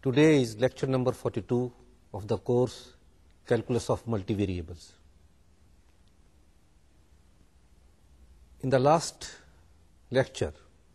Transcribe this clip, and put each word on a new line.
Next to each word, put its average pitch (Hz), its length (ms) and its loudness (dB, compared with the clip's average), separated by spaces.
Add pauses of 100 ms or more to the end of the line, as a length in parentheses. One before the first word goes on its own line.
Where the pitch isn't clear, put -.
Today 143 400 6
is 113 160 -2
lecture 127 300 -2
number 127 240 0
forty-two 123 640 -4 (400)
of 101 160 -12
the 110 80 0
course 123 560 -2 (520)
Calculus 117 440 -2
of 117 160 -2
Multivariables۔ 95 880 -4 (3750)
In 131 80 -4
the 131 100 4
last 147 480 0 (840)
lecture, 117 420 -2 (420)